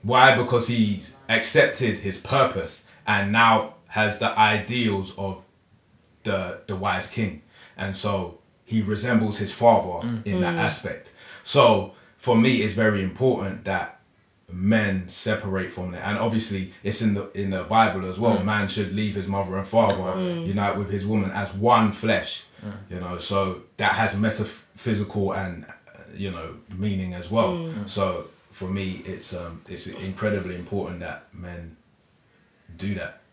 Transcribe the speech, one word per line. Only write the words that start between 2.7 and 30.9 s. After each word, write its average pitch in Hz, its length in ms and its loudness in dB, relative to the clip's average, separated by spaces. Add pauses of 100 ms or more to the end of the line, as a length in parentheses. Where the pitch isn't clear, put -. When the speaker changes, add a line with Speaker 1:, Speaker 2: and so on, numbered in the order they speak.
Speaker 1:
and 101 240 2
now 117 420 4 (140)
has 107 300 0
the 107 200 -2
ideals 107 800 2
of 95 240 -8 (800)
the, 98 460 -4
the 98 80 -4
wise 92 320 -2
king. 101 340 -4 (340)
And 98 200 -4
so 98 420 -2 (260)
he 110 180 0
resembles 107 560 0
his 98 140 -4
father 113 540 4
Speaker 2:
Mm. 110 200 -6
Speaker 1:
in 104 160 0
that 170 140 0
Speaker 3:
Mm. 165 40 -2
Speaker 1:
aspect. - 500 -4 (320)
So 117 500 4 (260)
for 117 180 2
me, 113 260 4
it's 104 120 -2
very 107 280 2
important 95 640 0
that - 340 -4 (560)
men 95 540 2
separate 95 640 -4
from 90 200 -8
that. 90 140 -10
And 104 120 -2
obviously 104 540 -2 (100)
it's 101 180 -2
in 107 140 2
the, 98 180 -4
in 98 180 -4
the 95 120 -2
Bible 104 440 2
as 92 120 -6
well. 113 180 4
Speaker 2:
Mm. 92 80 0
Speaker 1:
Man 104 240 0
should 95 260 -4
leave 104 200 -2
his 95 120 -4
mother 98 300 -2
and 98 100 -4
father, 117 280 4
Speaker 3:
Mm. 165 520 -4
Speaker 1:
unite 104 300 0
with 98 140 -4
his 98 160 -2
woman 104 240 0
as 98 240 -6
one 113 360 6
flesh. - 520 -2 (220)
Speaker 2:
Mm. 104 80 -10 (180)
Speaker 1:
You 90 100 -8
know, 90 180 -6
so 98 440 -2 (160)
that 107 140 2
has 101 240 0
metaphysical 104 1160 -2
and, 90 320 -6
uh, - 360 -20 (140)
you 98 160 -6
know, 82 180 -10 (280)
meaning 95 380 -2
as 87 160 -10
well. 101 220 2
Speaker 3:
Mm. 160 360 -6
Speaker 1:
So 87 380 -2 (240)
for - 180 -10
me, 95 380 -4
it's, 92 260 -10
um, 85 360 -10
it's 92 180 -10
incredibly 95 680 -4
important 87 460 -6